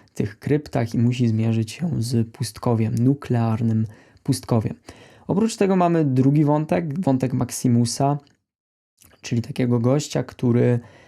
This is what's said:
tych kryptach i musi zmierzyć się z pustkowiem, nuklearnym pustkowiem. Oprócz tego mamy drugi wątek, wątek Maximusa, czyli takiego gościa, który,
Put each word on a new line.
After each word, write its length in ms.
tych 240
kryptach 560
i 40
musi 300
zmierzyć 420
się 280
z 320
pustkowiem, 640
nuklearnym 920
pustkowiem. 520
Oprócz 300
tego 200
mamy 280
drugi 400
wątek, 560
wątek 320
Maximusa, 880
czyli 220
takiego 380
gościa, 420
który, 580